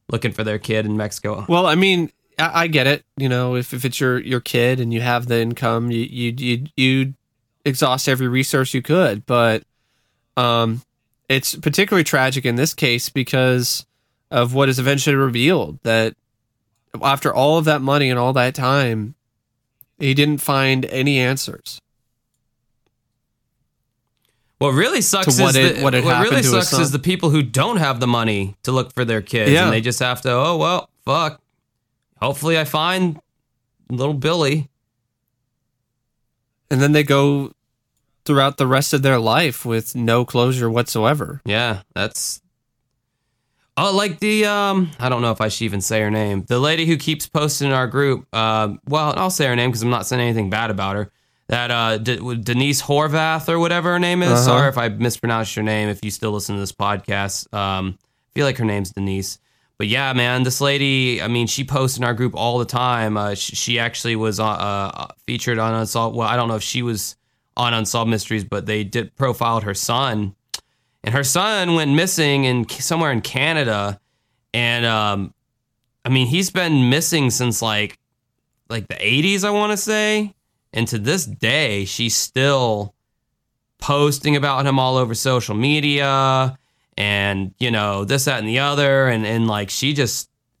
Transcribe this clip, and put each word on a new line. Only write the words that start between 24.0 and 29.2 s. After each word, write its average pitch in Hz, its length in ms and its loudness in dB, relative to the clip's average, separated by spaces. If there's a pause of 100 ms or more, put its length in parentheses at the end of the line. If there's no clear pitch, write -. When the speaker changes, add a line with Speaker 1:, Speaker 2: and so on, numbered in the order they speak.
Speaker 1:
What 139 140 2
really 220 300 2
sucks 185 340 2
Speaker 2:
to - 60 4
what 135 140 6
Speaker 1:
is 131 160 6
Speaker 2:
it, - 60 -2
Speaker 1:
the, - 60 -2
Speaker 2:
what 135 100 4
had 123 120 2
Speaker 1:
what 127 100 4
Speaker 2:
happened 123 160 2
Speaker 1:
really 262 120 4
Speaker 2:
to 123 120 4
his - 120 2
Speaker 1:
sucks - 20 -4
Speaker 2:
son. - 120 4
Speaker 1:
is 143 100 2
the 139 80 -2
people 175 300 0
who 147 140 4
don't 147 340 0
have 139 220 0
the 123 80 0
money 107 560 0
to 123 80 -2
look 127 220 -2
for 127 100 -2
their 113 180 0